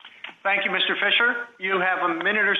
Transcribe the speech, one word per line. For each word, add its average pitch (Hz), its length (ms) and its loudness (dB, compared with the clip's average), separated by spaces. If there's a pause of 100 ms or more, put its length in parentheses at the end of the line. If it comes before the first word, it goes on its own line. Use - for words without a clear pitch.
(440)
Thank 196 200 0
you, 196 80 -4
Mister 185 240 0
Fisher. 233 520 0 (120)
You 190 200 0
have 180 280 0
a 165 160 -2
minute 202 240 2
or 196 120 2